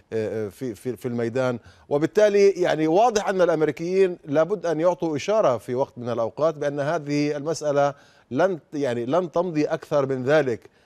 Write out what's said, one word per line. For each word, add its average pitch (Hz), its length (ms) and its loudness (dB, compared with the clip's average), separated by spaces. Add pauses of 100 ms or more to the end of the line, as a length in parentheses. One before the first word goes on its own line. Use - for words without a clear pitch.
(140)
آه، 110 360 -4
في، 117 260 -10
في، 123 200 -8
في - 120 -10
الميدان. 123 520 -2 (300)
وبالتالي، 202 600 4
يعني، 156 380 0
واضح 202 420 2
أن 190 120 0
الأمريكيين 170 840 2
لابد 160 400 -2
أن 160 140 -2
يعطوا 170 360 0
إشارة 170 420 2
في 123 180 -8
وقت 131 220 -2
من 120 120 -8
الأوقات 117 460 -2
بأن 143 240 -4
هذه 147 580 0
المسألة 143 560 0 (380)
لن، 165 280 0 (140)
يعني، 123 320 -2
لن 160 260 0
تمضي 170 340 0
أكثر 151 400 -2
من 131 180 -4
ذلك 131 460 0 (160)